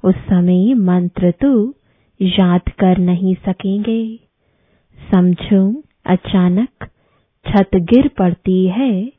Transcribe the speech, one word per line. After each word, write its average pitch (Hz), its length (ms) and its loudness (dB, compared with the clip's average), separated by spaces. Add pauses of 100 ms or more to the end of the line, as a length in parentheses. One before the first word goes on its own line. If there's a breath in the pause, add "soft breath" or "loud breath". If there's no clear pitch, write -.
उस 190 100 4
समय 180 600 0
मंत्र 180 560 0
तो 254 440 0 (480)
याद 180 380 2
कर - 380 0
नहीं 180 360 0
सकेंगे। 208 880 -6 (920)
समझो, 190 720 0 (240)
अचानक 185 840 -2 (580)
छत 196 280 0
गिर 233 440 2
पड़ती 185 480 0
है। 220 520 -4